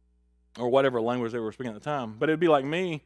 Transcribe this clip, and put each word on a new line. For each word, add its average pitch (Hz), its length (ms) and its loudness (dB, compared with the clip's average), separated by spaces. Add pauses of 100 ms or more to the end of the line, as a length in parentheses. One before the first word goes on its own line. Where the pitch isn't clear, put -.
(580)
or 120 100 -2
whatever 131 320 4
language 117 320 -2
they 123 60 -4
were 110 140 -6
speaking 120 220 -10
at 104 80 -18
the - 20 -18
time. 131 340 -6
But 147 100 0
it'd 156 100 2
be 170 100 2
like 139 180 4
me 165 400 -4